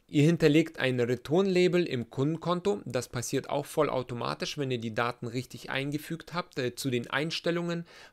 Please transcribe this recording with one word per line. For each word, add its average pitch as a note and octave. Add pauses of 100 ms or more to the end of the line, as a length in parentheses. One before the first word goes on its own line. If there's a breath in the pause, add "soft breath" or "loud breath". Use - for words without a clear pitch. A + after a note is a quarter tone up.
Ihr D3
hinterlegt D#3+
ein B2+
Retourenlabel F3
im A#2+
Kundenkonto. E3+
Das B2
passiert -
auch C#3+
vollautomatisch, C3
wenn C3+
ihr B2
die A2+
Daten A#2+
richtig A#2+
eingefügt C#3+
habt. F3
Äh, B2
zu -
den A#2+
Einstellungen, E3+ (280 loud breath)